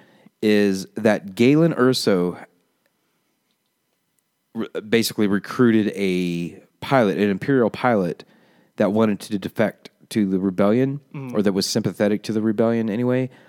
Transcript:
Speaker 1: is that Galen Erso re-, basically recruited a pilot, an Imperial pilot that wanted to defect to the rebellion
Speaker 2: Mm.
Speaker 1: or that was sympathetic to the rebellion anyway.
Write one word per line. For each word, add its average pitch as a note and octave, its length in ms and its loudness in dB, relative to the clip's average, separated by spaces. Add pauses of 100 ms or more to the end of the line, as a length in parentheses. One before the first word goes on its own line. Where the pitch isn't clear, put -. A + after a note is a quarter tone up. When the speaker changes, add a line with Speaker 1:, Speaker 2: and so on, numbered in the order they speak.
(420)
Speaker 1:
is G#2 440 2 (100)
that G#2 400 0
Galen D3+ 380 4
Erso G2+ 720 0 (2000)
re-, A2+ 140 -6 (200)
basically A2 400 0
recruited G#2+ 680 2
a F2+ 640 -2 (180)
pilot, A2 380 0
an G#2 120 0
Imperial A2+ 400 0
pilot G2 540 -2 (540)
that G2+ 140 2
wanted G#2+ 300 0
to G#2 180 -6
defect - 500 -4 (200)
to G#2 200 0
the F#2+ 100 0
rebellion G#2 600 0 (140)
Speaker 2:
Mm. C3 200 -10
Speaker 1:
or G#2 80 0
that G2 120 0
was F#2+ 120 -2
sympathetic G#2 580 -2
to A2 100 -6
the G#2+ 80 -2
rebellion A2+ 480 0
anyway. B2 400 -2 (200)